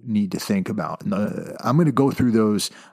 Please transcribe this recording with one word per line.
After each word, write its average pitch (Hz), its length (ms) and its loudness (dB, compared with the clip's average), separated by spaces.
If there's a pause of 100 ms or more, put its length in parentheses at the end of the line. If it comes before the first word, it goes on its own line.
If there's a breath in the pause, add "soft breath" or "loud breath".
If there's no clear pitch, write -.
need 104 300 0
to 95 60 -2
think 98 300 -2
about. 80 340 -6
And, 101 120 -2
uh, 87 460 -4
I'm 123 160 0
gonna 160 140 4
go 135 200 2
through 127 200 2
those 107 380 2 (240 loud breath)